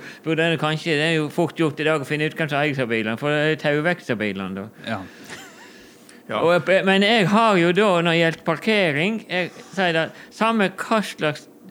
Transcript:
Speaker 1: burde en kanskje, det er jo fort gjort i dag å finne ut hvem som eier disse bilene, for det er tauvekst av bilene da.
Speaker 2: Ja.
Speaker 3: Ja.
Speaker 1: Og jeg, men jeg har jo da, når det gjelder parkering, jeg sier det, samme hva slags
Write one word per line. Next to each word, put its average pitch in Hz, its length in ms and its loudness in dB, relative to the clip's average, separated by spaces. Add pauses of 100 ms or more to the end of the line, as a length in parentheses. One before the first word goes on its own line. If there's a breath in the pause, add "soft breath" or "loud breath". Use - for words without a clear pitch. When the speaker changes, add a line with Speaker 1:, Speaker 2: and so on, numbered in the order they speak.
(220 loud breath)
Speaker 1:
burde 160 220 0
en 165 160 2
kanskje, 151 380 -2
det 151 80 0
er 165 100 0
jo 151 140 -2
fort 160 260 -2
gjort 156 240 0
i 151 80 0
dag 156 140 0
å 131 60 -10
finne 151 200 -2
ut 156 80 -6
hvem 160 160 -4
som 143 80 0
eier 147 140 0
disse 135 140 -2
bilene, 110 300 -2
for 147 140 -2
det 151 220 0
er 151 80 -6
tauvekst 151 500 -2
av 110 80 -2
bilene 98 360 -4
da. 98 120 -8 (160)
Speaker 2:
Ja. 107 180 -6 (1200 loud breath)
Speaker 3:
Ja. 107 180 -6
Speaker 1:
Og 170 140 4
jeg, 175 300 2
men 196 200 4
jeg 208 240 4
har 214 280 4
jo 170 140 4
da, 196 200 4 (100)
når 170 80 2
det 165 100 4
gjelder 165 280 0
parkering, 180 800 0
jeg 175 240 -4 (240)
sier 180 180 2
det, 160 140 0 (240 loud breath)
samme 220 420 2
hva - 300 -2
slags - 420 -4 (260)